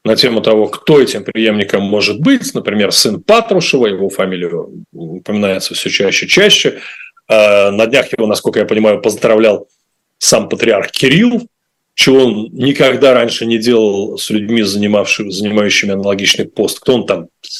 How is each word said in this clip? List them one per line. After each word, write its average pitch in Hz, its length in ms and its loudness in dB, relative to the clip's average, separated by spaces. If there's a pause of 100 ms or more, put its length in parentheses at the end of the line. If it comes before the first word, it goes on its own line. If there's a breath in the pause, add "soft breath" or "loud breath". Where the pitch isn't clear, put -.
на 110 120 2
тему 113 240 0
того, 107 260 2
кто - 340 2
этим 113 220 -2
преемником 104 640 -2
может 101 340 -2
быть. 240 360 0
Например, 202 360 -2
сын - 320 0
Патрушева, 185 640 2
его 98 220 -2
фамилия 92 420 -4 (420)
упоминается 92 800 -6
всё - 160 -6
чаще 95 360 -2
и - 20 -14
чаще. - 520 2 (480 loud breath)
А, 104 420 4
на 104 160 0
днях 120 260 -2
его, 113 140 -2
насколько 107 320 -2
я 104 60 2
понимаю, 107 360 2
поздравлял 110 680 2 (500)
сам - 300 0
патриарх 101 440 0
Кирилл, 220 560 2 (460)
чего 135 300 4
он 110 280 -2
никогда 131 600 2
раньше 120 320 0
не 113 140 0
делал 107 580 0
с - 140 -8
людьми, 107 320 -2
занимавшими, 104 680 -2
занимающими 104 640 -2
аналогичный 98 540 -2
пост. - 320 -4
Кто - 160 2
он 117 120 -2
там? 87 220 -4 (320 loud breath)